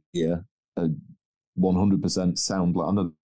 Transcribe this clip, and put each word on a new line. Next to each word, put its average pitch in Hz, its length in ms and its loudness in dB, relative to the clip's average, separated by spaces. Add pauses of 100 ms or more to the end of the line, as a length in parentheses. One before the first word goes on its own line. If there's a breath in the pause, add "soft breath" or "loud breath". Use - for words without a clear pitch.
(140)
hear 85 320 -2 (320)
are 85 120 0 (680)
one 92 200 2
hundred 95 280 2
percent 90 340 0
sound 90 380 0
like, 85 140 -2
I - 20 -2
know 95 220 0 (140)